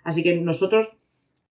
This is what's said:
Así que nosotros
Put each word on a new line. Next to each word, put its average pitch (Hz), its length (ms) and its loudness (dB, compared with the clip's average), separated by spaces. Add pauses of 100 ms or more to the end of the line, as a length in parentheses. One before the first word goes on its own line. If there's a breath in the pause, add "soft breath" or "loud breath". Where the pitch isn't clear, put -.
Así 160 180 -4
que 175 140 2
nosotros 185 600 0 (580)